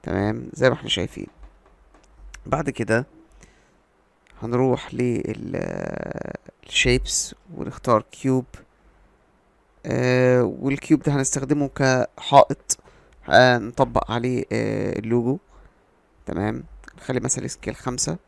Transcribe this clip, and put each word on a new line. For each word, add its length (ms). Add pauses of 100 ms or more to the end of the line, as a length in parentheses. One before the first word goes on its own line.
تمام، 500
زي 160
ما 60
احنا 140
شايفين. 380 (1160)
بعد 240
كده 360 (1400)
هنروح 520
لل، 580 (1160)
الشيبس 680 (200)
ونختار 460 (100)
كيوب. 340 (1400)
آه، 580
والكيوب 600
ده 120
هنستخدمه 520
كحائط، 1080 (520)
آه، 280
نطبق 540
عليه، 400
آه، 480
اللوجو. 380 (880)
تمام، 380 (340)
نخلي 220
مثلا 260
السكيل 300
خمسة 420 (100)